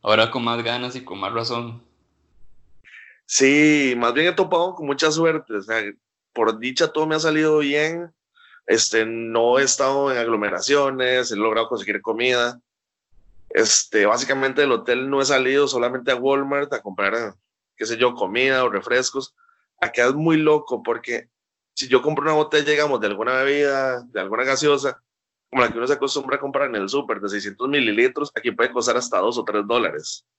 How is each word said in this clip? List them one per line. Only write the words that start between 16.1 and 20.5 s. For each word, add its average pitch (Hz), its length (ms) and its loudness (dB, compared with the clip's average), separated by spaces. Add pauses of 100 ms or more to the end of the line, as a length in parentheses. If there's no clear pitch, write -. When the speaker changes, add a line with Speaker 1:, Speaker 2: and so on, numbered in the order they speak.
Speaker 2:
a 127 40 2
Walmart 139 580 -2
a 110 80 -6
comprar, 101 520 -4 (420)
qué 110 100 -6
sé 113 120 -4
yo, 120 160 2
comida 123 500 0
o 120 60 2
refrescos. 123 680 -4 (460)
Acá - 260 0
es 135 60 2
muy 156 240 2
loco 151 460 0